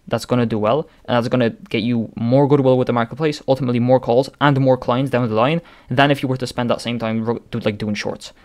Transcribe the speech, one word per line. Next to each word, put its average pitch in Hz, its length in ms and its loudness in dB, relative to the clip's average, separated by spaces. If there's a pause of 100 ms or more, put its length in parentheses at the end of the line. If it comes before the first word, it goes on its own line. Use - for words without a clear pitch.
that's - 180 -4
gonna 123 200 0
do 113 140 -2
well, 117 280 0 (180)
and 117 100 -2
that's 120 140 0
gonna 123 200 2
get - 320 -6
you 113 340 -2
more 131 320 2
goodwill 131 300 4
with 127 80 0
the 120 80 0
marketplace, 127 540 -2
ultimately 127 320 0
more 123 200 4
calls 123 300 0 (100)
and 139 200 4
more 131 180 4
clients 127 320 -2
down 123 180 0
the 110 60 -4
line 135 280 2 (280)
than 139 220 2
if 139 100 -2
you 135 80 -2
were 131 80 -4
to 127 80 -8
spend 120 240 -4
that - 100 0
same 120 200 -6
time 113 260 -4
ro-, 113 240 -2
do, - 120 -6
like, 104 180 -4
doing 104 160 -4
shorts. - 380 -10 (120)